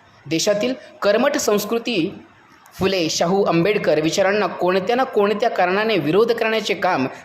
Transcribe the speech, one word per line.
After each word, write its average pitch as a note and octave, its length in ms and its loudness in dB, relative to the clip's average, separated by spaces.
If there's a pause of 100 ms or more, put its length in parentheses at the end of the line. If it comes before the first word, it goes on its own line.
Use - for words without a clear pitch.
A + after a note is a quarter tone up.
(260)
देशातील G#3 480 0 (280)
कर्मठ A#3+ 340 2
संस्कृती A3 800 -2 (600)
फुले F#3 300 0
शाहू F#3+ 360 0
आंबेडकर E3+ 560 2
विचारांना F#3+ 460 0
कोणत्या F#3 500 0
ना C4 80 2
कोणत्या G#3+ 460 0
कारणाने G3+ 460 0
विरोध F3+ 360 2
करण्याचे A3 420 -2
काम E3+ 320 0 (180)